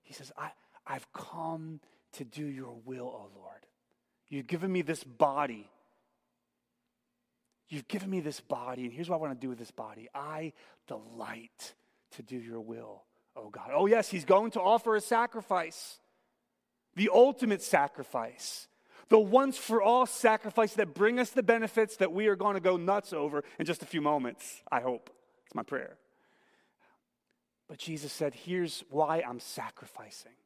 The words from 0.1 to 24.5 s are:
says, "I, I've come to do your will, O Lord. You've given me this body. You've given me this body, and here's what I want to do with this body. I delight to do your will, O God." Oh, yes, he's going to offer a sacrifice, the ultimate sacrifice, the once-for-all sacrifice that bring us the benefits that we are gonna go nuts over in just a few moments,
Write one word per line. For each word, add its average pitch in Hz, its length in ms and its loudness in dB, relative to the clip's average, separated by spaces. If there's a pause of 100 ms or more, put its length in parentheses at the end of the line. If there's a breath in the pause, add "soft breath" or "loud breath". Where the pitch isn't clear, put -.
says, 135 240 -18
"I, 147 140 -10 (340 soft breath)
I've - 280 -10
come 160 680 -8 (340 soft breath)
to - 100 -12
do 147 220 -10
your 131 280 -10 (120)
will, 127 220 -8
O 113 220 -12 (100)
Lord. - 260 -20 (640)
You've 135 180 -8
given 175 240 -2
me 180 100 2
this 156 220 -4
body. 131 680 0 (2000)
You've 143 180 -12
given 196 220 -6
me 190 100 0
this 151 220 -6
body, 127 420 -6
and 120 100 -8
here's 165 160 -8
what 175 80 2
I - 20 -2
want 151 140 -4
to 123 60 -10
do 131 100 -6
with 120 100 -8
this 117 120 -16
body. 110 420 -14
I 156 400 -8 (340 soft breath)
delight 113 880 -14 (380)
to - 120 -16
do 120 140 -12
your 117 220 -10
will, 110 440 -12 (320)
O 107 140 -14
God." 120 240 -12
Oh, 165 120 6
yes, 214 240 4
he's 170 160 -6
going 202 260 6
to 214 100 -2
offer 220 340 4
a 208 60 2
sacrifice, 208 1000 -2 (960)
the 202 180 2
ultimate 240 480 6
sacrifice, - 1080 -2 (420 soft breath)
the 220 100 12
once-for-all 233 840 4
sacrifice 220 680 2
that 185 180 0
bring 220 260 2
us 247 120 0
the 254 120 2
benefits 226 540 2
that 185 160 2
we 208 140 2
are 202 100 4
gonna 196 240 0
go 180 160 2
nuts 190 340 0
over 147 320 -2 (160 loud breath)
in 165 60 -2
just 170 180 -4
a - 20 -14
few 165 140 -6
moments, 147 720 -2